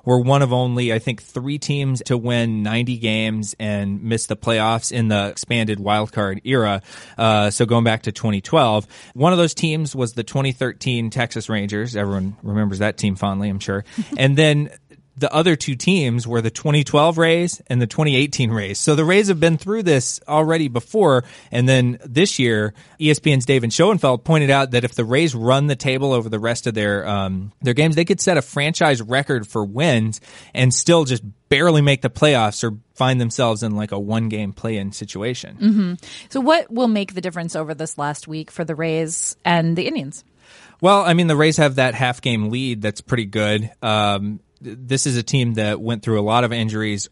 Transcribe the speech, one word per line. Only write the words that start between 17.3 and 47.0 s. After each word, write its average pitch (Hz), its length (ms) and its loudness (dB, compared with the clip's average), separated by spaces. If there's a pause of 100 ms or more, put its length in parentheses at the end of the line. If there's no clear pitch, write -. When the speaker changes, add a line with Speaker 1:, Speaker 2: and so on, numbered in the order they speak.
Speaker 1:
and 127 120 0
the 120 60 2
twenty 147 300 0
eighteen 135 340 2
Rays. 104 300 -4
So 156 160 2
the 156 100 2
Rays 196 220 4
have 180 120 2
been 165 200 2
through 214 240 -4
this 147 440 0
already 156 420 2
before. 127 540 2 (280)
And 123 180 2
then 123 340 2
this 151 360 0
year, 107 340 0 (260)
E 151 120 2
S 143 80 2
P 156 120 2
N's 131 140 2
David 123 260 2
Schoenfeld 156 520 2
pointed 151 260 2
out 139 220 2
that 120 120 2
if 123 120 -4
the 120 100 0
Rays 131 300 2
run 131 320 2
the 143 80 0
table 135 380 0
over 113 160 0
the 107 100 -2
rest 117 260 -4
of 117 80 -2
their, 101 340 0
um, 98 440 -4 (100)
their 123 140 0
games, 151 200 2
they 165 100 2
could 190 140 0
set 180 180 2
a 135 40 2
franchise 143 640 0
record 127 440 -2
for 110 160 -4
wins 110 560 0 (360)
and 127 180 4
still 165 320 4
just 123 160 -4 (260)
barely 151 340 4
make 143 200 2
the 131 80 -2
playoffs 123 540 2
or 110 160 -6 (160)
find 127 260 2
themselves 113 400 0
in, 110 140 -4
like, 104 160 -4
a 98 80 -6
one-game 107 520 -4
play-in 101 400 -6
situation. 107 640 -10
Speaker 2:
Mm-hmm. 202 360 2 (360)
So 269 120 -4
what 311 300 2
will 240 160 0
make 202 260 -2
the 180 80 -6
difference 170 340 -8
over 156 200 -6
this 156 240 -10
last 143 280 -6
week 156 220 -10
for - 160 -8
the 160 80 -6
Rays 160 720 -4
and 165 300 2
the 175 100 -2
Indians? 262 380 -8 (580)
Speaker 1:
Well, 196 220 6
I 175 100 4
mean, 175 140 4
the 156 80 2
Rays 151 220 4
have 147 180 4
that 127 180 2
half-game 117 560 -2
lead 120 320 -4
that's 104 200 -4
pretty 120 240 -2
good. 107 440 0 (140)
Um, 104 560 0 (240)
th-, 104 160 -14
this 131 260 -2
is 135 100 0
a 120 80 -2
team 120 300 0
that 107 260 -2
went 113 220 -4
through 110 180 0
a 101 60 0
lot 117 180 2
of 113 80 0
injuries 107 600 -4